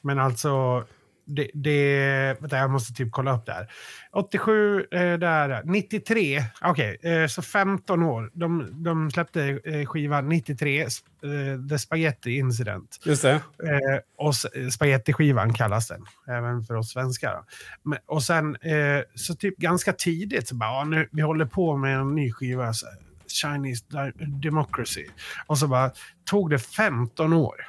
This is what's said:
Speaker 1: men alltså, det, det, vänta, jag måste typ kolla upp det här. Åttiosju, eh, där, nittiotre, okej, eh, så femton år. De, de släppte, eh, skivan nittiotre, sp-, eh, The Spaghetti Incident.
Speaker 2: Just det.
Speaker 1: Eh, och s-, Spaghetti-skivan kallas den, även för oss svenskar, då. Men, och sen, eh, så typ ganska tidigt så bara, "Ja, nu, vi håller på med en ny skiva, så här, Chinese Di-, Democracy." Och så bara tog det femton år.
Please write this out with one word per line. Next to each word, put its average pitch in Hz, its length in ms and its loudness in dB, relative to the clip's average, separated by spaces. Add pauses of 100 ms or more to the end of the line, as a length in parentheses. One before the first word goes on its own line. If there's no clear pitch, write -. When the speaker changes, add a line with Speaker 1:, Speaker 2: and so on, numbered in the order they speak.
Speaker 1:
men 139 180 0
alltså, 131 640 2 (400)
det, 143 300 -4
det, 139 840 2
vänta, 143 180 -4
jag 135 120 2
måste 123 240 0
typ 123 180 -4
kolla 131 240 0
upp 113 100 -6
det - 60 -8
här. 101 200 -10 (400)
Åttiosju, 208 680 2
eh, 175 380 0
där, 151 460 2
nittiotre, 190 800 0 (160)
okej, 139 420 0
eh, 165 240 2
så 151 160 -4
femton 196 600 0
år. 113 320 0
De, 165 340 -2 (140)
de 160 280 0
släppte, 147 540 -2
eh, 151 220 -4
skivan 147 420 -2
nittiotre, 151 580 0
sp-, 143 680 -6
eh, 135 160 -8
The 151 100 0
Spaghetti 156 580 -2
Incident. 117 680 -2
Speaker 2:
Just 147 180 2
det. 135 100 8
Speaker 1:
Eh, 143 680 0 (180)
och 147 140 0
s-, 131 440 -2
Spaghetti-skivan 131 800 4
kallas 110 340 2
den, 92 160 -12 (240)
även 120 360 -4
för 117 100 -6
oss 110 180 -4
svenskar, 127 420 -4
då. 87 100 -10 (380)
Men, 147 240 -2
och 147 160 0
sen, 156 340 0
eh, 147 440 2 (140)
så 160 200 -6
typ 190 240 -4
ganska 175 340 2
tidigt 185 560 -2
så 127 60 -8
bara, 113 160 -4
"Ja, 135 140 -2
nu, 156 280 0
vi 156 100 0
håller 156 240 2
på 160 300 0
med 135 220 0
en 135 160 0
ny 139 180 0
skiva, 127 400 -4
så - 140 -6
här, - 80 -18 (340)
Chinese 139 600 -4
Di-, 139 380 -6
Democracy." 139 800 -2 (400)
Och 151 120 2
så 147 80 4
bara 131 240 4 (400)
tog 196 200 2
det 143 80 4
femton 156 760 0
år. 165 240 4 (120)